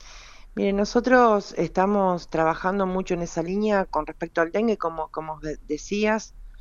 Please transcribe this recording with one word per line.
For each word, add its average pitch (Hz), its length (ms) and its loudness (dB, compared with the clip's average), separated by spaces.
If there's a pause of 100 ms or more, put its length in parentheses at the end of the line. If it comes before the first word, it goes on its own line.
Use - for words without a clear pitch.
(560)
Miren, 196 220 0
nosotros 226 800 4
estamos 185 720 2
trabajando 165 560 0
mucho 185 300 -2
en 170 80 -2
esa 170 200 -4
línea 196 420 0
con 151 200 -2
respecto 165 360 -4
al 165 100 0
dengue, 214 260 2
como, 165 300 -4
como 156 320 -8
de-, 151 180 -8 (100)
decías, 208 680 -2 (260)